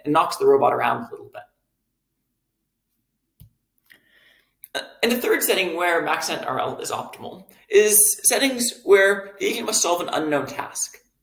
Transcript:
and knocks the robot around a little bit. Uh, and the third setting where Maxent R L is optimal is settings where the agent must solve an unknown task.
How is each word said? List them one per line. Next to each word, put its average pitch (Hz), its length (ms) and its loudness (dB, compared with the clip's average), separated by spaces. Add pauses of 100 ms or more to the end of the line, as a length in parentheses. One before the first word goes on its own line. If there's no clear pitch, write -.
and 147 80 -2
knocks 165 240 0
the 135 100 0
robot 139 260 4
around 120 360 -4
a - 20 -20
little - 220 -18
bit. - 100 -18 (3250)
Uh, - 120 -8 (160)
and 233 80 2
the 240 100 0
third - 220 0
setting 185 320 0
where 170 320 0
Maxent 160 400 -4
R 131 140 -4
L 131 180 -6
is - 140 -8
optimal - 540 -10 (220)
is 208 540 4
settings 247 640 0
where 196 560 4
the 190 60 -2
agent 220 200 -4
must 214 160 0
solve 175 180 2
an 170 100 -6
unknown 147 360 0
task. - 520 -10 (240)